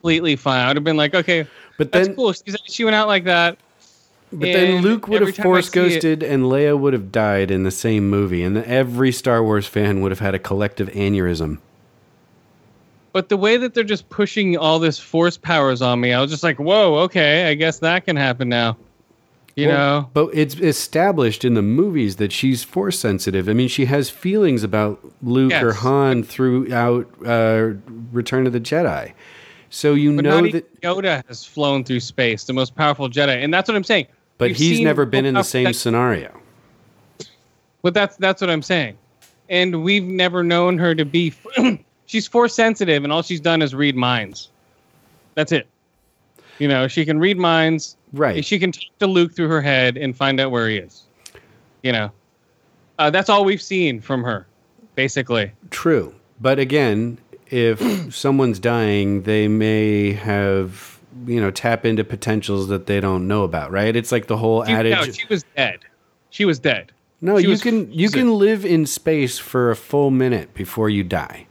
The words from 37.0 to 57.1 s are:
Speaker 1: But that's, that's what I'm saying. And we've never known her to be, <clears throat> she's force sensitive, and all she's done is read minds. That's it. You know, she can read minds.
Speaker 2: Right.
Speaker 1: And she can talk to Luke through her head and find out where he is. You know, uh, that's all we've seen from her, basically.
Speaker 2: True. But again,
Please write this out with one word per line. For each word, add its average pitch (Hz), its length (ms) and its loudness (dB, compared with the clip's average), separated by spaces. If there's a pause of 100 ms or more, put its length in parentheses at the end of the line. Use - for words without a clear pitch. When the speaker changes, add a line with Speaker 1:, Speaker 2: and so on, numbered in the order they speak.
Speaker 1:
But 180 120 0
that's, 202 240 0
that's 190 240 0
what 185 80 -2
I'm 160 120 0
saying. 139 360 -4 (520)
And 180 340 0
we've 196 200 2
never 180 400 -2
known 175 340 2
her 165 180 2
to 156 100 -2
be, 160 280 -2 (240)
<clears throat> 233 260 0 (220)
she's 220 220 -6
force 240 260 2
sensitive, 196 500 0
and 143 80 -4
all 160 100 0
she's 170 200 -8
done 165 200 2
is 139 140 -2
read 143 200 0
minds. 120 540 -4 (840)
That's 151 160 -2
it. 147 160 -2 (920)
You 143 80 0
know, 131 200 2
she 156 180 -2
can 156 140 0
read 190 180 2
minds. 160 600 2 (160)
Speaker 2:
Right. 135 220 0
Speaker 1:
And 147 100 -4
she 202 140 -2
can 180 120 0
talk - 120 -14 (160)
to 202 80 0
Luke 175 260 2
through 170 140 -2
her 156 140 0
head 131 360 0
and 135 180 -6
find 135 240 0
out 135 120 0
where 117 180 0
he 107 80 -2
is. - 260 -14 (800)
You 131 120 -2
know, 107 180 -4 (880)
uh, 151 100 4
that's 185 200 0
all 202 160 4
we've 196 160 0
seen 160 400 -2
from 131 220 -4
her, 107 220 -6 (500)
basically. 123 560 -2 (200)
Speaker 2:
True. 110 420 0 (260)
But 131 200 2
again, 120 580 0 (320)